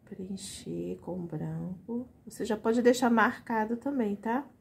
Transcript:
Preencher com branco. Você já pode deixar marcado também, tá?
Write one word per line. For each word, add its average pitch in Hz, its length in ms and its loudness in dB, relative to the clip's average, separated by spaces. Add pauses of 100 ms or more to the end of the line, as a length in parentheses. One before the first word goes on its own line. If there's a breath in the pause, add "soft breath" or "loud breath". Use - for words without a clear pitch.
Preencher 185 960 -8
com 175 240 -8
branco. 165 800 -6 (180)
Você 202 200 -8
já 214 100 0
pode 226 260 2
deixar 240 280 6
marcado 226 680 4
também, 233 400 0
tá? 233 320 -2 (140)